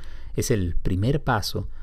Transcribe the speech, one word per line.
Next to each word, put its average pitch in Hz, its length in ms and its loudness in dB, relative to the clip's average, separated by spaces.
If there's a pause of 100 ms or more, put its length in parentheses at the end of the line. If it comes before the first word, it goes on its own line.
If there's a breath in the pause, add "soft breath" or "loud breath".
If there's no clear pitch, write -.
(360 loud breath)
es 110 160 0
el 92 240 2
primer 107 480 2
paso 101 460 0 (140)